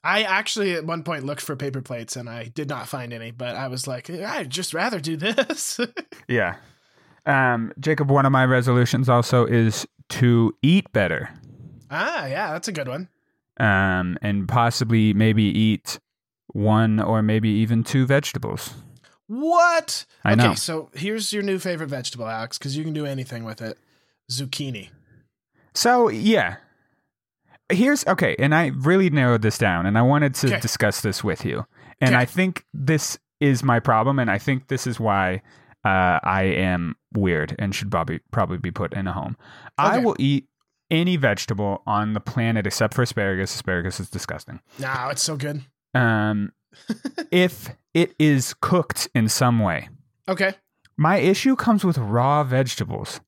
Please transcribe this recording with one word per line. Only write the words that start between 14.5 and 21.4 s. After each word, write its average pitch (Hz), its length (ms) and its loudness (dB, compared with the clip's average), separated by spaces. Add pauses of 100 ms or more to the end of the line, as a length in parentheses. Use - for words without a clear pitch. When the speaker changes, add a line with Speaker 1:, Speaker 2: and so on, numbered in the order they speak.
Speaker 2:
maybe 107 300 4
eat 107 560 0 (480)
one 107 540 2
or 110 200 0
maybe 107 280 2
even 110 340 2
two - 220 2
vegetables. - 680 -2 (540)
Speaker 1:
What? 330 800 2 (180)
Speaker 2:
I 104 100 4
Speaker 1:
Okay, 113 160 4
Speaker 2:
know. - 40 0
Speaker 1:
so 160 400 -6
here's 202 400 -4
your 208 100 -2